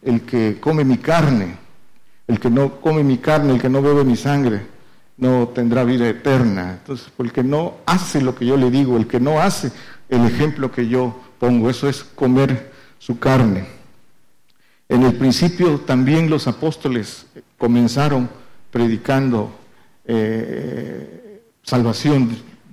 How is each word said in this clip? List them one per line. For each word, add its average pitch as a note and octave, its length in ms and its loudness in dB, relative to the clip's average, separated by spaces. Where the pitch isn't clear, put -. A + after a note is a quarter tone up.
el A#2 180 0
que A2+ 380 -2
come D3+ 240 0
mi C3 140 2
carne, C3 600 0
el A2+ 120 0
que B2 100 0
no C#3 300 0
come D#3 240 0
mi C3+ 140 2
carne, D3 360 2
el A#2+ 80 0
que C3 80 0
no C3+ 120 2
bebe C#3+ 240 4
mi B2 100 2
sangre, B2+ 500 -2
no B2+ 320 0
tendrá A#2+ 340 0
vida A#2+ 240 0
eterna". G#2+ 720 0
Entonces, - 280 -14
el A#2+ 140 -6
que C3 120 -2
no D3 320 -2
hace F3 360 -2
lo B2+ 120 -2
que B2 120 -6
yo C3+ 120 2
le B2+ 140 2
digo, B2+ 260 2
el A2+ 100 0
que A#2+ 120 -2
no D3+ 200 2
hace E3+ 320 -2
el A#2+ 160 4
ejemplo C#3 460 -2
que A#2+ 160 -4
yo B2 320 -2
pongo, A#2+ 300 2
eso C3 200 -2
es C#3 140 -6
comer C3 680 0
su - 220 -8
carne. A#2 460 2
En B2+ 160 2
el A#2+ 120 4
principio D3+ 640 2
también C#3+ 480 2
los D3+ 180 0
apóstoles B2+ 800 -4
comenzaron B2 720 2
predicando, A#2+ 800 -2
eh, A2 1400 -6
salvación. A#2+ 720 0